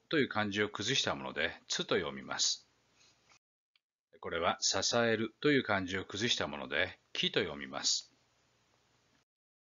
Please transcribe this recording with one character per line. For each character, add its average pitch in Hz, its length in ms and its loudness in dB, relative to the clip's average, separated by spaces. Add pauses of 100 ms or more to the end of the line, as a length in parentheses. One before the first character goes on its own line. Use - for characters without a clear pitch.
と 165 100 2
い 123 80 4
う - 20 -8
漢 107 220 -2
字 104 120 0
を 104 60 2
崩 104 260 -4
し - 80 2
た 82 140 0
も 69 80 -8
の - 80 -8
で、 80 340 -4
つ - 180 -4
と 127 120 2
読 73 180 -2
み 67 80 -12
ま - 160 -8
す。 - 260 0 (1600)
こ 92 100 -8
れ 85 80 -2
は 90 220 2
支 - 180 2 (180)
え 117 200 4
る 110 240 -4
と 151 100 4
い 135 100 6
う - 40 -4
漢 98 200 2
字 92 140 -4
を 92 60 -4
崩 107 240 -2
し - 80 4
た 90 100 0
も 71 100 -6
の 67 120 -8
で、 85 280 0 (160)
き 180 200 -2
と 139 80 2
読 78 180 -2
み 69 80 -8
ま 67 160 -6
す。 - 300 0 (1500)